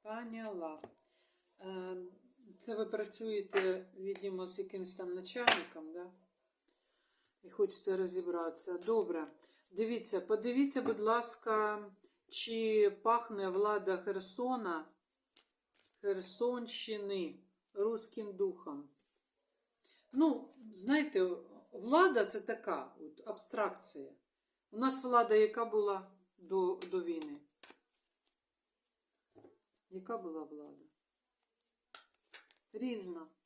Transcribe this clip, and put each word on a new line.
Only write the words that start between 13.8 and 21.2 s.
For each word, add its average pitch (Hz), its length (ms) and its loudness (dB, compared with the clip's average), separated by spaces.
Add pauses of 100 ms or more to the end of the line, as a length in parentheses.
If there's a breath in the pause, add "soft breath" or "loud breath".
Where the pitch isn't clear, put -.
Херсона, 190 880 -2 (1160)
Херсонщини 202 1400 -2 (340)
руським 208 640 -2
духом. 160 540 -2 (1200 loud breath)
Ну, 277 420 2 (200)
знаєте, 196 640 2 (340)